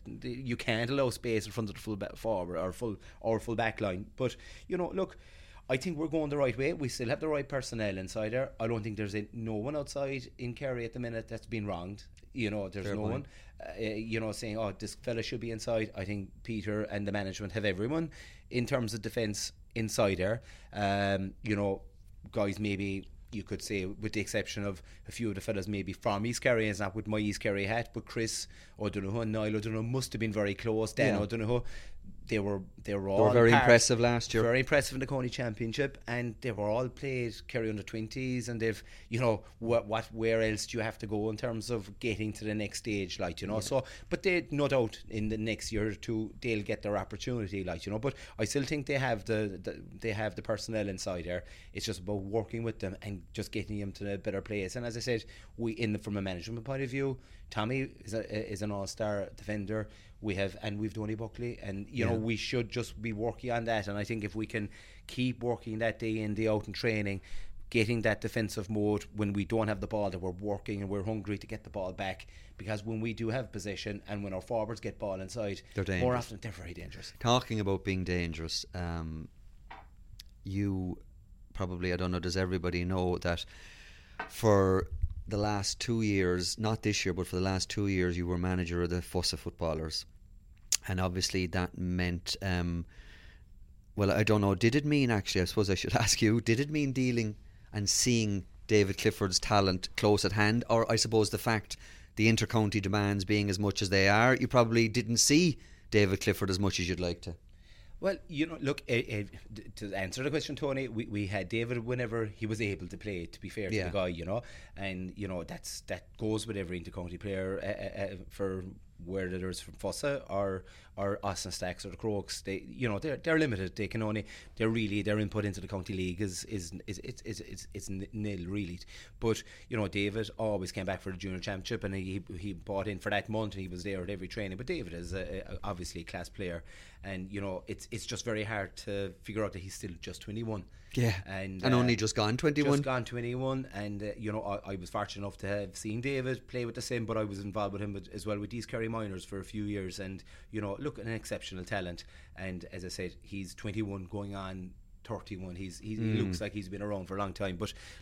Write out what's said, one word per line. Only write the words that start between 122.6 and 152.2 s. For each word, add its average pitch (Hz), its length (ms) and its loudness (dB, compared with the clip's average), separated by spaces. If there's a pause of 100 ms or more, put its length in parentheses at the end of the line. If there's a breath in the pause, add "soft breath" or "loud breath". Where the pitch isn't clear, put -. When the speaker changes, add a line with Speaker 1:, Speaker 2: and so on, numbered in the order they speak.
Speaker 1:
you 127 180 -2
know, 101 120 0
they're, 147 180 -4
they're 160 220 2
limited. 101 360 0
They 104 120 -2
can 110 140 -2
only, 107 240 -2 (300 loud breath)
they're 113 140 2
really, 107 320 2
their 104 180 2
input 104 240 0
into 95 160 -2
the 92 80 -8
county 98 260 -4
league 92 280 0
is, 92 240 -2
is, 90 260 -6 (160)
is, 98 120 -6
is, - 220 -10
is, 107 200 -8
is, - 320 -12
is 98 160 -8
n-, 98 240 -4
nil, 104 340 -4
really. 92 320 -4 (400 loud breath)
But, 113 240 2 (240 loud breath)
you - 80 -4
know, 104 140 0
David 101 480 0
always 101 340 0
came 95 140 -4
back 92 160 -2
for 98 100 -6
the 92 60 -6
junior 92 220 -6
championship, 98 440 -4
and 98 100 -2
he, 95 280 -4 (160)
he 98 160 -6
bought 98 340 -4
in 101 120 -4
for - 100 -4
that 101 180 2
month, 107 280 -2
and 98 60 -6
he 92 60 -6
was 87 160 -8
there 95 200 -2
at 90 60 -6
every 92 200 -6
training. 95 280 -6
But 123 100 -10
David 131 260 -4
is 85 200 -8
a, 92 260 -4
a, 95 260 -8
obviously 90 360 -6
a 82 40 -10
class 90 240 -8
player, 87 340 -6 (400 loud breath)
and, 95 260 -6
you 101 120 -4
know, 95 260 -4
it's, - 240 -8
it's 110 140 -8
just 120 180 -6
very 107 220 -2
hard 101 320 -4
to 98 360 -4 (100)
figure 107 200 -2
out 95 80 0
that 92 80 -8
he's 95 140 -10
still 92 260 -8
just - 220 -10
twenty-one. 110 420 -4 (320 soft breath)
Speaker 2:
Yeah, 117 200 6 (100)
Speaker 1:
And, 95 380 -4
Speaker 2:
and 127 100 6
Speaker 1:
uh, 123 60 8
Speaker 2:
only 120 160 6
just 107 200 2
gone 110 220 4
twenty-one. 147 360 4
Speaker 1:
just 143 100 4
gone 127 200 0
twenty-one, 127 720 -2
and, 104 300 -4
uh, - 20 -2 (100)
you 110 160 -4
know, 107 120 -2
I, 101 300 -4
I - 20 -4
was 87 160 -8
fortunate 101 340 -4
enough 98 120 -8
to 98 100 -6
have 101 280 -2
seen 110 260 -4
David 131 460 -2
play 123 180 -2
with 117 100 -4
the 123 80 -6
Sim, 117 240 -2
but 110 100 0
I 107 60 2
was 98 160 -4
involved 101 340 -2
with 101 80 -4
him 104 120 -2
with, 98 200 -8
as 101 140 -8
well 104 100 0
with 104 160 -6
East 117 160 -6
Kerry 113 180 -2
Minors 107 380 -4
for 101 140 -6
a 95 40 -4
few 104 200 -4
years, 101 360 -2
and, 95 240 -8 (280 loud breath)
you 107 100 -4
know, 98 180 -2
look, 143 200 -6
an 107 120 -8
exceptional 98 520 -6
talent. 87 400 -4 (340 soft breath)